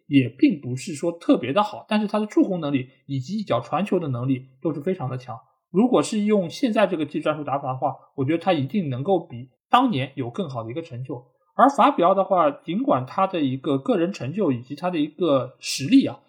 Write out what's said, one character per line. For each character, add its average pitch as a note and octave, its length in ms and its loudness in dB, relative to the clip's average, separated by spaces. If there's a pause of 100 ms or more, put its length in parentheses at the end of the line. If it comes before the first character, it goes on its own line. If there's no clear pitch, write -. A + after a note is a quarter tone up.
也 C#3 200 4
并 A3+ 320 2
不 B2+ 160 -6
是 D3+ 200 -8
说 E3+ 160 -2
特 G3 260 2
别 B2+ 160 -4
的 G3+ 80 2
好， G3+ 260 -6
但 G#3+ 140 0
是 G#3+ 60 0
他 G#3 120 -2
的 G#3+ 60 -2
助 D4+ 180 2
攻 F#3+ 160 -2
能 C#3+ 140 -2
力 C3 140 -2 (180)
以 C#3 140 -4
及 F3+ 180 -6
一 G#3+ 60 -4
脚 B2 160 0
传 D#3 260 -4
球 G3 140 0
的 E3 80 -4
能 B2+ 200 -4
力 B2+ 200 -2 (140)
都 D#3+ 120 -2
是 C#3+ 80 -10
非 F#3 140 -2
常 C3+ 120 -6
的 B2+ 100 -6
强。 A#2 200 -14 (320)
如 G#3+ 180 4
果 G3+ 140 4
是 G#3+ 200 -2
用 G3+ 280 2
现 A#3 220 -2
在 G#3+ 140 2
这 F3+ 120 0
个 D#3 80 -2
技 D#3 140 -6
战 D3+ 160 0
术 D3+ 80 -8
打 C#3 160 -2
法 C#3 120 -6
的 C3 60 -6
话， C#3 180 -2 (200)
我 C3+ 100 -2
觉 C#3+ 60 0
得 E3 60 2
他 F#3 160 0
一 C3+ 140 0
定 F3+ 220 -2
能 B2+ 140 -4
够 F#3 160 2
比 C3 300 -14 (220)
当 B3+ 180 4
年 C3+ 260 -2
有 A#2+ 140 -6
更 F3 180 -6
好 B2+ 160 -8
的 A2+ 60 -10
一 A#2+ 60 -8
个 E3 80 -6
成 B2+ 200 -12
就。 C3+ 120 -10 (400)
而 A#3 120 8
法 C4+ 220 4
比 F3 140 2
奥 F#3 100 6
的 F#3+ 100 2
话， F3 280 2
尽 F3 320 -4
管 C3 240 2
他 F#3+ 180 0
的 F#3+ 160 -2
一 C3 160 0
个 C3+ 220 -2
个 A3 180 0
人 F3 160 0
成 B2+ 180 -8
就 F3+ 200 0
以 A#2+ 100 -2
及 C#3+ 140 -14
他 F3+ 160 -4
的 E3+ 80 -2
一 D3+ 80 0
个 C#3 520 -2
实 - 260 -6
力 A3 200 6
啊， A#2 240 -8